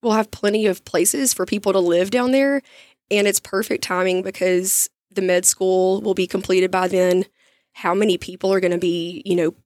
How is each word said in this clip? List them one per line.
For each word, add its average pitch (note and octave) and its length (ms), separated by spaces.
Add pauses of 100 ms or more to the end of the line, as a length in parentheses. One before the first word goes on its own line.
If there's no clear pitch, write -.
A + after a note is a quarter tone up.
we'll A3+ 120
have A3 160
plenty G#3+ 340
of F#3+ 220
places F#3+ 480
for F#3 100
people G3+ 300
to G3 40
live F3 320
down B3 200
there. C4+ 320 (480)
And G3+ 180
it's G3 100
perfect - 460
timing F#3 380
because F#3 680 (220)
the G3+ 100
med F3+ 240
school F#3 560
will G#3 140
be F#3 120
completed F#3 440
by F#3 180
then. F#3 380 (460)
How F3+ 200
many G3 240
people F#3 340
are F#3+ 100
gonna F3 180
be, F3 480
you F#3 100
know E3+ 180 (120)